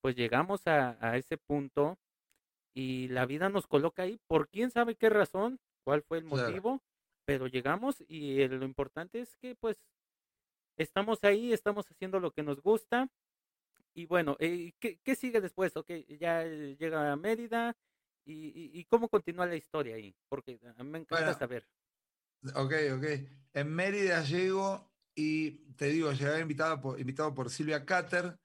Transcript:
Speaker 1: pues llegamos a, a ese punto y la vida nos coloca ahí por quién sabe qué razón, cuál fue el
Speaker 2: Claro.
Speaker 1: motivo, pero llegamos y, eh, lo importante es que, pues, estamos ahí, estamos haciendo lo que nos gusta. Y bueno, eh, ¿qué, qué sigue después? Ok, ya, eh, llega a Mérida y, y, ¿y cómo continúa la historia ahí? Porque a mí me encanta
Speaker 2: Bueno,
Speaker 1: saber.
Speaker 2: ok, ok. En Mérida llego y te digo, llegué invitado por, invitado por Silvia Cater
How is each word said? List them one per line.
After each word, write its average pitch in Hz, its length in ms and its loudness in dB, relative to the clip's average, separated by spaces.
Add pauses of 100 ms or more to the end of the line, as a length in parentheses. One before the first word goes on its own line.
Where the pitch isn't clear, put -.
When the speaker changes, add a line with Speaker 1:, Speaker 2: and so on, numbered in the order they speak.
Speaker 1:
pues 127 160 0
llegamos 131 500 0
a, 135 340 4
a 117 160 0
ese 131 220 -2
punto 147 600 0 (760)
y 131 340 -4
la 127 180 0
vida 151 220 0
nos 196 180 0
coloca 156 380 2
ahí 208 220 -6
por 156 220 2
quién 240 220 0
sabe 233 260 2
qué 220 140 6
razón, 208 500 2 (240)
cuál 147 180 2
fue 165 160 -4
el 160 60 -6
Speaker 2:
Claro. 127 280 0
Speaker 1:
motivo, 233 300 -2 (420)
pero 131 220 0
llegamos 143 600 -2
y, 143 340 0
eh, 131 60 4
lo 131 160 -4
importante 147 560 -6
es 247 160 -12
que, 254 200 -12
pues, 226 260 -4 (960)
estamos 202 480 0
ahí, 214 280 6
estamos 208 380 0
haciendo 190 300 -2
lo 170 120 -2
que 151 100 -6
nos 143 200 -2
gusta. 240 480 2 (840)
Y 170 120 -12
bueno, 165 340 2
eh, 170 400 -2
¿qué, 208 220 -6
qué 262 140 0
sigue 233 240 2
después? 190 360 -2
Ok, 165 140 -10 (300)
ya, 165 240 2
eh, 151 340 -8
llega 156 340 0
a 143 40 0
Mérida 226 600 -2 (480)
y, 156 240 -12
y, 165 320 -14
¿y 170 40 -14
cómo 233 240 6
continúa 180 380 2
la 170 100 -2
historia 135 400 -4
ahí? 101 200 -14 (120)
Porque 131 320 -8 (160)
a 120 60 -14
mí 139 80 -12
me 160 80 -10
encanta 160 340 0
Speaker 2:
Bueno, - 20 0
Speaker 1:
saber. 123 340 -8 (840)
Speaker 2:
ok, 135 180 0 (240)
ok. 131 80 -4 (500)
En 147 200 -2
Mérida 190 500 2
llego 190 680 -2 (220)
y 156 600 -4
te 143 120 -4
digo, 151 260 0
llegué 143 280 0
invitado 156 400 -2
por, 131 200 -6
invitado 135 340 -2
por 120 160 -4
Silvia 151 340 -2
Cater 175 600 0